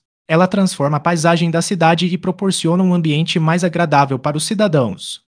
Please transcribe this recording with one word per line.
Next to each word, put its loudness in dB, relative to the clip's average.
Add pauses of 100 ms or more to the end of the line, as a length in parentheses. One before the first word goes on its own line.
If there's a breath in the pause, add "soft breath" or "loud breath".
(280)
Ela 2
transforma 0
a 0
paisagem 0
da 0
cidade 0
e -2
proporciona -2
um 2
ambiente 0
mais 0
agradável 0
para -4
os -4
cidadãos. -2 (140)